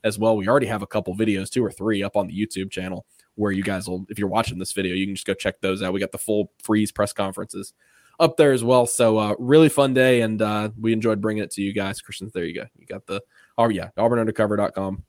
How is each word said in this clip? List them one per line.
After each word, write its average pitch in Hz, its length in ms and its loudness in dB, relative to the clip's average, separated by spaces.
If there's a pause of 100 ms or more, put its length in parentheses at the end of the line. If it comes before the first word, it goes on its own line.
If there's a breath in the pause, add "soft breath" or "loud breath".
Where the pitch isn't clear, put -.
as 101 160 -2
well. 113 160 4
We 101 140 -2
already 131 160 4
have 104 160 -4
a 101 60 -10
couple 95 280 -4
videos, 101 340 0
two 123 140 -2
or 101 80 -2
three 101 320 -2
up 98 140 -2
on 95 100 0
the - 60 -10
YouTube 95 380 -6
channel 92 340 -10 (300 soft breath)
where 104 160 -2
you 95 120 -2
guys 98 240 -4
will, 92 220 -8
if 104 100 -10
you're 101 80 -2
watching 95 320 -2
this 92 140 -8
video, 92 200 -2
you 95 120 -2
can 98 100 -6
just - 100 -12
go 98 80 -2
check - 280 -4
those 95 200 -2
out. 92 120 -4
We 98 60 -4
got 95 120 -4
the - 60 -14
full 104 340 -2 (100)
Freeze 107 300 2
press 104 220 -2
conferences 98 600 -8 (460 soft breath)
up 165 180 2
there 147 140 6
as 120 120 0
well. 123 220 4
So, 113 320 2
uh, 104 220 0
really 143 300 8
fun 139 240 2
day, 127 280 6
and, 110 200 -2
uh, 107 280 0 (100)
we 113 140 0
enjoyed 110 280 0
bringing 107 220 -2
it - 80 -10
to 98 100 -8
you 101 120 -2
guys. 98 280 -4
Christian, 107 320 -14
there 87 120 -4
you 82 80 -8
go. 80 120 -10 (120)
You - 80 -20
got 95 220 -14
the, 98 140 -8 (360 soft breath)
oh, 117 120 4
yeah, 98 280 -4
auburnundercover 110 600 2
dot 101 180 -2
com 98 340 -6